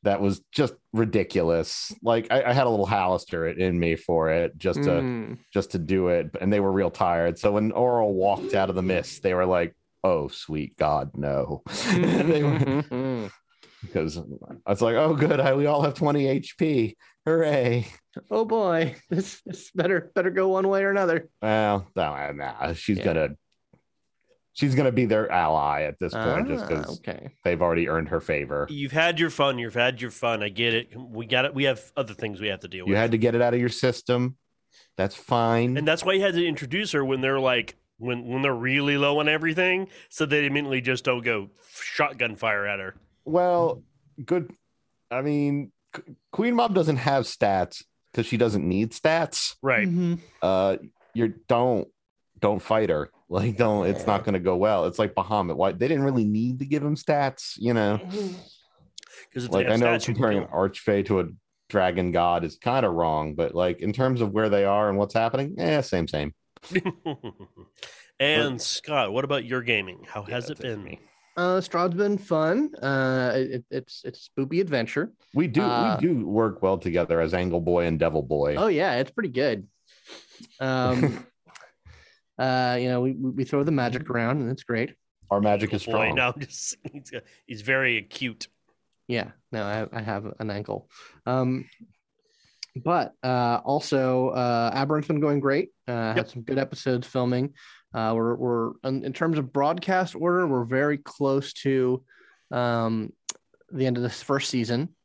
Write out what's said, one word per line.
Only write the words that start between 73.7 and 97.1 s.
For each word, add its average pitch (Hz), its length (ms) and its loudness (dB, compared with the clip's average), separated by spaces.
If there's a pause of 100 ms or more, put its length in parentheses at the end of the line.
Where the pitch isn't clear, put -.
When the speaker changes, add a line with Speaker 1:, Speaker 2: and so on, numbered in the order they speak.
Speaker 2:
it's, - 340 -10
it's - 320 -14
a 139 40 -4
spoopy 147 200 -2
adventure. 147 520 -2 (220)
Speaker 1:
We 160 120 2
do, 131 160 0
Speaker 2:
Uh, 120 380 2
Speaker 1:
we 165 80 2
do 123 180 0
work 104 360 0
well 95 160 4
together 85 420 0
as 82 120 2
Angle 90 280 0
Boy 87 260 2
and 82 100 0
Devil 78 260 2
Boy. 71 340 0
Speaker 2:
Oh, 185 100 0
yeah, 170 300 0
it's 131 160 -2
pretty 214 160 -4
good. 123 400 -2 (920)
Um, 127 640 0 (580)
Speaker 1:
<laughs> - 580 -20
Speaker 2:
uh, 127 400 2
you 123 80 0
know, 123 140 0
we, 135 100 0
we, 131 180 -4
we 135 140 -2
throw 143 180 0
the 151 80 0
magic 135 400 -2
around, 123 300 0
and 120 100 -2
it's 131 140 -8
great. 117 300 -4 (360)
Speaker 1:
Our 101 100 2
magic 104 340 2
is 98 100 -4
Speaker 3:
Boy, 117 80 -4
Speaker 1:
strong. 110 240 2
Speaker 3:
no, 123 160 0
<laughs> - 20 -8
I'm 147 60 -12
just, - 360 -8 (160)
he's, 143 200 -18 (340)
he's 110 160 -12
very 127 360 2
acute. 110 500 -8 (580)
Speaker 2:
Yeah, 117 240 -4 (220)
no, 110 100 -6
I, 104 340 -6
I 113 60 -8
have 104 240 -6 (140)
an 110 100 -6
ankle. 104 400 -8 (340)
Um, 127 440 -2 (1080)
but, 147 380 0 (100)
uh, 123 420 2
also, 131 640 2
uh, 120 440 0
Aberrant's 147 340 0
been 151 120 0
going 147 180 2
great. 139 320 0 (160)
Uh, 117 220 -2
had 110 80 0
Speaker 3:
Yep. 110 140 -2
Speaker 2:
some 120 120 -12
good 135 160 -2
episodes 131 480 -2
filming. 127 480 -2 (400)